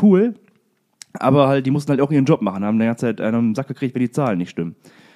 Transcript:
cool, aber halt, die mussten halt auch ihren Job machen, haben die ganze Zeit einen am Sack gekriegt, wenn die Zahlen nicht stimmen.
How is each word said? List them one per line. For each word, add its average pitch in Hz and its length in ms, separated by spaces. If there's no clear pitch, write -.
cool, 208 340
aber 135 340
halt, 135 180
die 131 60
mussten 147 180
halt 135 100
auch 143 120
ihren 139 140
Job 151 160
machen, 98 220
haben 107 160
die 113 60
ganze 117 220
Zeit 110 120
einen 110 160
am 117 200
Sack 135 120
gekriegt, 123 280
wenn 127 60
die 123 100
Zahlen 123 260
nicht 90 140
stimmen. 85 240